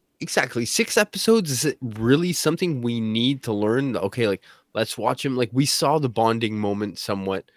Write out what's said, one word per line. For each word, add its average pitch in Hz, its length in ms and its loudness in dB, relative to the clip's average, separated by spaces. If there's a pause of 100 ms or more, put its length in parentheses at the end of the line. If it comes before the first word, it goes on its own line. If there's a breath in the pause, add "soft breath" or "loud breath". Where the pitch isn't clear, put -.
(200)
Exactly. 123 460 -2
Six - 320 -2
episodes, 208 520 2
is 123 140 -2
it 147 180 0
really 127 520 2
something 160 480 -2
we 117 180 -2
need 117 440 0
to 117 100 -2
learn? 110 420 2
Okay, 101 320 0
like, 95 160 0 (300 loud breath)
let's 110 240 -4
watch 120 280 -2
him. 135 120 -2
Like, 123 160 2
we 127 120 2
saw 147 320 2
the 143 120 -2
bonding 113 500 0
moment 104 400 -4
somewhat. 95 460 -4 (120)